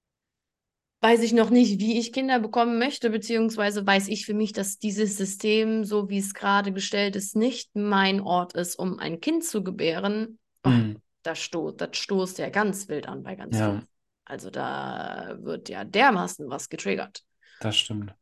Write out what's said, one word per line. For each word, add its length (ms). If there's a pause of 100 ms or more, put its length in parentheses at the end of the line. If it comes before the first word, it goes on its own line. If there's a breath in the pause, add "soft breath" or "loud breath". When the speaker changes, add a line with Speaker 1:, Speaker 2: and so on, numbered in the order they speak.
(1000)
Speaker 1:
weiß 200
ich 120
noch 180
nicht, 280
wie 200
ich 120
Kinder 280
bekommen 400
möchte, 300
beziehungsweise 760
weiß 220
ich 180
für 80
mich, 200
dass 260
dieses 380
System, 680
so 240
wie 80
es 160
gerade 400
gestellt 420
ist, 200
nicht 400
mein 460
Ort 320
ist, 240
um 220
ein 220
Kind 240
zu 180
gebären. 760 (240)
Oh, 80
Speaker 2:
Mhm. 260 (260)
Speaker 1:
das 160
sto-, 320
das 260
stoßt 420
ja 100
ganz 400
wild 180
an 160
bei 120
ganz 260
Speaker 2:
Ja. 0
Speaker 1:
vielen. 260 (380)
Also 240
da 920
wird 280
ja 160
dermaßen 640
was 200
getriggert. 540 (360 soft breath)
Speaker 2:
Das 180
stimmt. 440